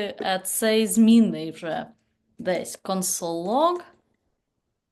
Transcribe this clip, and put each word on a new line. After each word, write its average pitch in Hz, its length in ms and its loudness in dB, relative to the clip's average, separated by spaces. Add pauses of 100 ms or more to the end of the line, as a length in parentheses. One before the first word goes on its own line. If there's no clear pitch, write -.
(220)
е, 190 240 -2
цей 220 420 0
змінний 202 640 4
вже 160 360 -8 (500)
десь. - 460 -6
Console 180 640 -4
log. 320 360 0 (1120)